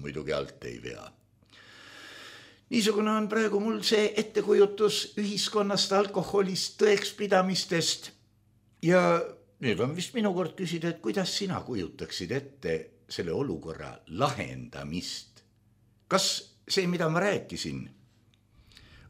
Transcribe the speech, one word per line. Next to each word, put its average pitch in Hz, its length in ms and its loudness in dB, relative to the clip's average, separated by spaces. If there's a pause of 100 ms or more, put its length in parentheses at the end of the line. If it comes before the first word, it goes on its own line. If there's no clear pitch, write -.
muidugi 71 340 -4
alt 69 320 -8
ei 60 140 -12
vea. 57 260 -12 (1600)
Niisugune 214 400 2
on 214 160 2
praegu 208 340 0
mul 214 220 0
see 208 320 4
ettekujutus 202 1040 4
ühiskonnast, 202 800 0
alkoholist, 196 800 0
tõekspidamistest. 190 1300 2 (720)
Ja 175 180 6 (640)
nüüd 110 160 2
on 135 160 2
vist 175 160 -8
minu 214 220 2
kord 175 180 -2
küsida, 170 380 -4
et 170 100 -8
kuidas 202 320 -2
sina 165 320 -4
kujutaksid 90 640 -6
ette 135 440 -4 (340)
selle - 240 -4
olukorra 78 640 -6 (260)
lahendamist? 73 1200 -6 (680)
Kas 190 160 2 (420)
see, 190 160 2
mida 175 240 0
ma 175 140 2
rääkisin, 87 560 -2 (1300)